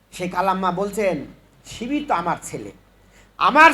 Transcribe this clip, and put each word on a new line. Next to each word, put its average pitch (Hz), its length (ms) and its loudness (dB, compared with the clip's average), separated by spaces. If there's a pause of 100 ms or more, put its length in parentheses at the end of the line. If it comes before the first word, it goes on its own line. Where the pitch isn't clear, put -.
(120)
শেখ 180 240 -8
আলাম্মা 190 360 2
বলছেন, 190 540 -2 (400)
শিবির 285 420 -6
তো 240 60 0
আমার 175 300 -2
ছেলে, 107 280 -12 (680)
আমার 294 360 6